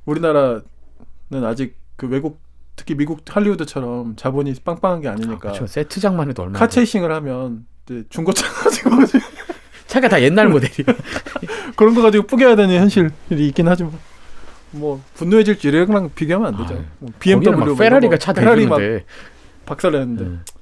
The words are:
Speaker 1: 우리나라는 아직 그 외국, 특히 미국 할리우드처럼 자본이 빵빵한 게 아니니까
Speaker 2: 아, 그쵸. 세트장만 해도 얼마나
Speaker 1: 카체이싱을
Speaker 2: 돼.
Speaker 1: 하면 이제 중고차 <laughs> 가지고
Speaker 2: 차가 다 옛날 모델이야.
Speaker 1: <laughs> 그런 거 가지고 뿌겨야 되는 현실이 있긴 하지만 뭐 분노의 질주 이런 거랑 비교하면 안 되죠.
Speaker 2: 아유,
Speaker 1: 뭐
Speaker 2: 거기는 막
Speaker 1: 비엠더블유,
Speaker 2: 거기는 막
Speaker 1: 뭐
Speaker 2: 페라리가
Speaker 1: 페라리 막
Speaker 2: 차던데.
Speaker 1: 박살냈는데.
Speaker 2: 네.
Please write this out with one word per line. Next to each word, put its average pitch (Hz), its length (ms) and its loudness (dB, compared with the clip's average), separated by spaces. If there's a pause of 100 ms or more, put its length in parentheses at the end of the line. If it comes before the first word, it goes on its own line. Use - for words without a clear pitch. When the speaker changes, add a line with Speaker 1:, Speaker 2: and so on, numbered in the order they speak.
Speaker 1:
우리나라는 147 560 0 (840)
아직 117 320 -6 (200)
그 135 120 -10
외국, 139 320 -6 (360)
특히 - 200 -8
미국 147 320 -4
할리우드처럼 131 880 -6
자본이 135 380 -6 (100)
빵빵한 175 380 -4
게 143 60 -8
아니니까 110 420 -8
Speaker 2:
아, - 40 -6
그쵸. 101 140 -8
세트장만 165 600 -4
해도 120 140 -8
얼마나 95 160 -8
Speaker 1:
카체이싱을 226 500 0
Speaker 2:
돼. 156 60 -2
Speaker 1:
하면 127 500 -8 (200)
이제 120 240 -12
중고차 170 360 -4
<laughs> - 180 -8
가지고 - 280 0 (960)
Speaker 2:
차가 254 220 2
다 170 120 4
옛날 185 280 4
모델이야. 139 360 0 (480)
Speaker 1:
<laughs> 392 420 -12
그런 226 200 6
거 240 60 4
가지고 208 260 4
뿌겨야 247 280 6
되는 196 240 4
현실이 190 300 4 (220)
있긴 151 360 0
하지만 175 260 0 (760)
뭐 147 300 -6 (140)
분노의 202 300 4
질주 196 240 2
이런 165 180 4
거랑 196 260 0
비교하면 165 400 -2
안 98 80 -8
되죠. 85 140 -6
Speaker 2:
아유, 82 80 -8 (160)
Speaker 1:
뭐 127 120 -14
Speaker 2:
거기는 - 0 -
막 - 80 -20
Speaker 1:
비엠더블유, 190 320 4
Speaker 2:
거기는 - 80 2
막 123 80 0
Speaker 1:
뭐 147 100 0
Speaker 2:
페라리가 226 560 4
Speaker 1:
페라리 220 340 4
막 156 100 2
Speaker 2:
차던데. 104 280 -2 (600)
Speaker 1:
박살냈는데. 135 600 -2
Speaker 2:
네. 87 120 -8 (240)